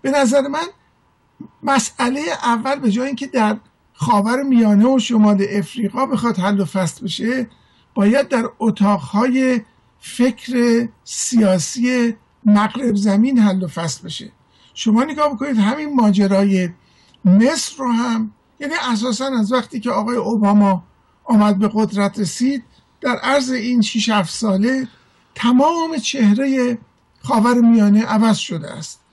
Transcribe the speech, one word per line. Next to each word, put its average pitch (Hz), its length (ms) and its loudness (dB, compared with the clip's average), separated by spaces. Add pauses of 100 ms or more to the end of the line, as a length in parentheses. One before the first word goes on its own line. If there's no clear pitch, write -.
به 269 80 -2
نظر 277 300 2
من 285 240 -4 (960)
مسئلهٔ 254 600 -2 (200)
اول 262 360 0
به 262 120 0
جای 247 160 0
اینکه 277 200 -6
در 214 300 0 (360)
خاورمیانه 226 960 2
و 262 120 4
شمال 208 520 2
افریقا 202 560 -4
بخواد 233 320 -2
حل 294 220 0
و 294 40 0
فصل 190 400 -4
بشه، 233 440 -4 (460)
باید 240 340 2
در 226 160 -2 (140)
اتاقهای 233 1000 0 (380)
فکر 240 920 0 (160)
سیاسی 233 1120 0 (300)
مغرب 208 500 2
زمین 214 440 2
حل 196 240 2
و 180 60 -6
فصل 160 360 -6
بشه. - 280 -14 (420)
شما 226 300 0
نگاه 302 300 -2
بکنید 269 240 -4
همین 285 360 -2
ماجرای 196 760 2 (560)
مصر 220 540 4
رو 262 140 -4
هم، 226 380 -2 (300)
یعنی 285 140 -8 (160)
اساساً 247 360 -2
از 233 260 -2
وقتی 254 280 -4
که 240 100 -4
آقای 226 260 -2
اوباما 208 680 2 (400)
آمد 208 340 2
به 208 160 0
قدرت 202 440 -2
رسید، 240 460 -2 (360)
در 247 160 -2
عرض 262 340 -2
این 247 320 0
شش 220 260 -2
هفت 208 260 -2
ساله 226 540 -2 (460)
تمام 320 640 2
چهرهٔ 247 840 0 (440)
خاورمیانه 233 840 4
عوض 220 320 2
شده - 340 -10
است - 300 -16 (120)